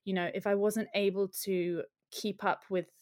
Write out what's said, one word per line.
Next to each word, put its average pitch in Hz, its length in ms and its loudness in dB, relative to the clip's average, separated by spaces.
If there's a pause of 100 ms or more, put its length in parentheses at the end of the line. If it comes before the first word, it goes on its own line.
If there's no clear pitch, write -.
you 190 80 -2
know, 175 200 2
if 190 140 -4
I 202 80 4
wasn't 208 380 2
able 196 360 2 (140)
to 175 400 -2 (280)
keep 202 340 -6
up - 240 2
with, 185 180 -2 (140)